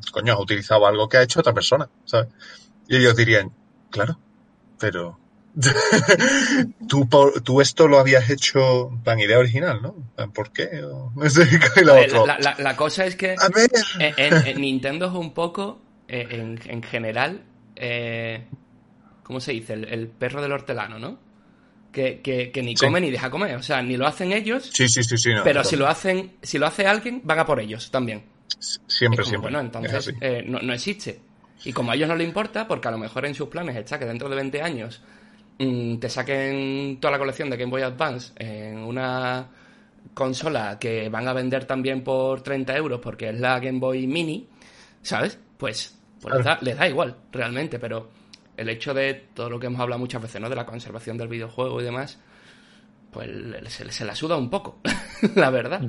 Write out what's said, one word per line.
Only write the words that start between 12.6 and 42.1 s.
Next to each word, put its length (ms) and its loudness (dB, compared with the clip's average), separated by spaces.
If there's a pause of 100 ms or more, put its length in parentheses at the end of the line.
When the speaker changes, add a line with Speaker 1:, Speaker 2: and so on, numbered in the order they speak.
Speaker 2:
cosa 300 0
es 100 -4
que 220 -2
Speaker 1:
A 160 4
ver. 160 6 (280)
Speaker 2:
en, 360 4
en, 120 6
en 140 -2
Nintendo 480 -2
es 40 -6
un 220 -6
poco, 480 -6 (260)
eh, 220 -6
en, 360 -8
en 160 -8
general, 600 -4 (340)
eh, 720 -6 (760)
¿cómo 180 -10
se 120 -8
dice? 220 -8
El, 100 -8
el 240 -8
perro 340 -8
del 100 -4
hortelano, 460 -8
¿no? 200 -12 (760)
Que, 280 -2
que, 320 -4
que 100 -6
ni 140 -6
Speaker 1:
Sí. 100 4
Speaker 2:
come 140 2
ni 100 0
deja 200 -4
comer, 260 -4
o 60 -12
sea, 200 -2
ni 140 -4
lo 100 0
hacen 260 -2
ellos, 400 -4
Speaker 1:
Sí, 160 2
sí, 140 2
sí, 160 0
sí, 160 2
no, 80 0
Speaker 2:
pero 180 2
Speaker 1:
no. 40 0
Speaker 2:
si 120 0
lo 120 2
hacen, 520 -2
si 180 -8
lo 80 2
hace 200 -2
alguien, 380 0
van 160 2
a 60 2
por 120 0
ellos 320 -10
también. 320 -4 (380)
Speaker 1:
S-, 260 -10
siempre, 360 2
Speaker 2:
Es 40 -2
como, 40 -6
Speaker 1:
siempre. 200 -4
Speaker 2:
bueno, 100 -4
entonces, 320 -8
Speaker 1:
Es 160 -4
así. 120 -10
Speaker 2:
eh, 260 -4
no, 140 -6
no 120 -4
existe. 480 -8 (440)
Y 80 -8
como 180 -4
a 60 0
ellos 120 0
no 60 -2
les 140 -2
importa, 400 -6
porque 200 -4
a 40 -2
lo 60 -6
mejor 280 -8
en 80 -6
sus 140 -8
planes 280 -8
está 220 -8
que 80 -8
dentro 220 -8
de 80 -4
veinte 260 -6
años 400 -8 (580)
mm, 380 -2
te 100 -6
saquen 920 -4
toda 120 0
la 60 0
colección 320 -4
de 60 -4
Game 140 -6
Boy 120 -4
Advance 540 -6
en 420 -12
una 680 -4 (680)
consola 640 -4
que 300 -6
van 200 -6
a 40 -4
vender 340 -4
también 360 -4
por 400 -2